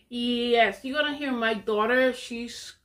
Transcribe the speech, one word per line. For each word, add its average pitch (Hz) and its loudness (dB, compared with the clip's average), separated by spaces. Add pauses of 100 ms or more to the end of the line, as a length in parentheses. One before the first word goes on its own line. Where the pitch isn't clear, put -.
Yes, 240 2
you're 269 -4
gonna 294 0
hear 277 -4
my 226 0
daughter. 220 2
She's - -12